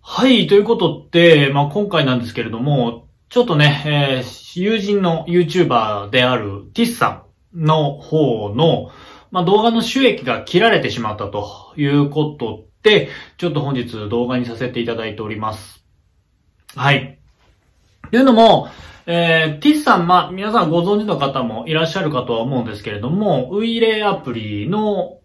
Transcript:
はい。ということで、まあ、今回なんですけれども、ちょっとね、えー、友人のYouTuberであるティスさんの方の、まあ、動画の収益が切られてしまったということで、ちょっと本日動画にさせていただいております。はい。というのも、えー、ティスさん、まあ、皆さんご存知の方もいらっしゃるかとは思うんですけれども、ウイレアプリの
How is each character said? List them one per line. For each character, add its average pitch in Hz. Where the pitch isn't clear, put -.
は -
い。 220
と 196
い 208
う 202
こ 226
と -
で、 160
ま 143
あ、 -
今 208
回 151
な 127
ん 117
で 110
す -
け 117
れ 113
ど 113
も、 127
ち -
ょ 247
っ -
と 170
ね、 147
え 143
ー、 -
友 214
人 202
の 165
YouTuber 127
で 123
あ 127
る 101
テ 233
ィ -
ス -
さ -
ん 165
の 156
方 113
の、 135
ま 180
あ、 -
動 196
画 226
の 226
収 269
益 240
が 117
切 -
ら 226
れ 180
て 120
し 117
ま 110
っ 104
た 101
と -
い 147
う 143
こ 151
と -
で、 214
ち -
ょ 170
っ -
と 143
本 135
日 113
動 120
画 123
に 120
さ 117
せ 123
て 120
い 117
た 117
だ 113
い 104
て 107
お 107
り 110
ま 107
す。 -
は 131
い。 -
と 214
い 240
う 269
の 269
も、 220
え 165
ー、 -
テ 294
ィ 302
ス 302
さ 233
ん、 170
ま 180
あ、 -
皆 196
さ 208
ん 156
ご 170
存 208
知 214
の 185
方 135
も 117
い 160
ら 160
っ -
し 160
ゃ 190
る 156
か -
と 120
は 113
思 127
う 117
ん 107
で 104
す -
け 110
れ 104
ど 117
も、 175
ウ 214
イ 226
レ 214
ア 196
プ 123
リ 107
の 202